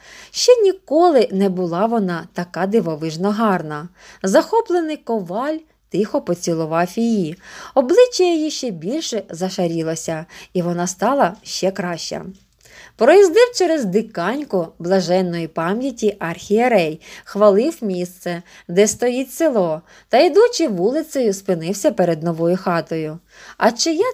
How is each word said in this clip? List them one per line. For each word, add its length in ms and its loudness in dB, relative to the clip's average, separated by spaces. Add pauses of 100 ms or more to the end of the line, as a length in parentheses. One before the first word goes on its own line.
(300)
Ще 220 2 (100)
ніколи 720 2
не 160 2
була 380 -2
вона 460 -2
така 340 -6
дивовижно 640 -2
гарна. 580 -2 (340)
Захоплений 720 0
коваль 640 -6 (300)
тихо 320 -2
поцілував 760 -2
її. 400 -2 (380)
Обличчя 500 4
її 260 0
ще 200 -6
більше 600 -6
зашарілося, 960 -4 (260)
і 100 -2
вона 240 -2
стала 560 0
ще 280 -4
краща. 540 -8 (720)
Проїздив 580 6
через 300 0
диканьку 840 -2 (100)
блаженної 680 0
пам'яті 680 -4
архієрей, 840 0 (240)
хвалив 560 4
місце, 640 -6 (260)
де 180 4
стоїть 460 -2
село, 500 0 (260)
та, 100 4
йдучи 500 4
вулицею, 640 0
спинився 560 -2
перед 320 0
новою 340 0
хатою. 600 -4 (380)
«А 140 2
чия 440 -2